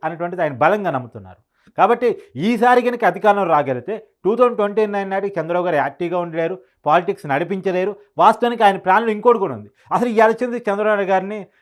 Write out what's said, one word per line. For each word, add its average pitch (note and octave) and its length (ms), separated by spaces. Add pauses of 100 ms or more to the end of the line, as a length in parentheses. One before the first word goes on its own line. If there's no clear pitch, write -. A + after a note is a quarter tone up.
అనేటువంటిది F3 380
ఆయన D3+ 100
బలంగా F3 380
నమ్ముతున్నారు. A2+ 880
కాబట్టి A#3 400 (180)
ఈసారి A#3+ 460
కనుక A#3+ 220
అధికారంలో G3 400
రాగలిగితే D3 640 (180)
టూ G#3 120
థౌజండ్ A#3+ 200
ట్వంటీ G3+ 300
నైన్ G3+ 240
నాటికి G3 300
చంద్రబాబు F3 260
గారు E3+ 100
యాక్టివ్గా D#3+ 420
ఉండలేరు, E3+ 400 (280)
పాలిటిక్స్ F3 400
నడిపించలేరు. F3+ 720 (220)
వాస్తవానికి A3+ 440
ఆయన G3 140
ప్లాన్లో G#3+ 360
ఇంకోటి A3+ 260
కూడా F3 160
ఉంది. G#2 160 (220)
అసలు G3+ 160
ఇవాళ A3 220
వచ్చింది A#3+ 260
చంద్రబాబు G#3 440
గారిని F#3+ 460 (160)